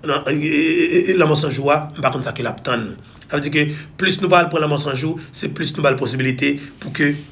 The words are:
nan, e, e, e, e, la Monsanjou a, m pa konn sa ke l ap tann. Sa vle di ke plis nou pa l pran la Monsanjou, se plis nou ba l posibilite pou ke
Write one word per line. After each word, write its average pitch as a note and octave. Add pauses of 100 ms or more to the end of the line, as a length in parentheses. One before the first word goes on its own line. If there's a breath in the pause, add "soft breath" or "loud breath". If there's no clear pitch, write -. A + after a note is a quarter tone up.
nan, C#3
e, C#3+
e, D3+
e, E3
e, F#3
la D#3+
Monsanjou C#3+
a, D3+ (160)
m D#3
pa C3
konn B2+
sa A#2
ke A#2+
l A2+
ap -
tann. A#2 (380 loud breath)
Sa D3
vle D3
di D3
ke D3+ (340 loud breath)
plis F#3+
nou F3+
pa F3
l -
pran D#3+
la D3+
Monsanjou, D3 (160 loud breath)
se -
plis D3+
nou D3+
ba C3+
l B2+
posibilite C3 (260 loud breath)
pou -
ke D3 (180)